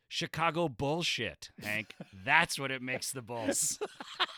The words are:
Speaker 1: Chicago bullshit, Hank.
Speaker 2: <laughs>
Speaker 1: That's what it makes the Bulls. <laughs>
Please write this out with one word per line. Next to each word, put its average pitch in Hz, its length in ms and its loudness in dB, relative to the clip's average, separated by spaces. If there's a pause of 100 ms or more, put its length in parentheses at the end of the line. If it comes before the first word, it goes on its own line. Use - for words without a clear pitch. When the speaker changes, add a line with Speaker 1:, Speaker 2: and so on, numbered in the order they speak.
Speaker 1:
Chicago 165 600 0
bullshit, 139 840 0 (100)
Hank. 107 380 -2
Speaker 2:
<laughs> 95 260 -16
Speaker 1:
That's 156 340 6
what 135 120 0
it 131 100 -4
makes 127 300 -2
the 131 100 -8
Bulls. 117 640 0
<laughs> 392 60 -4 (480)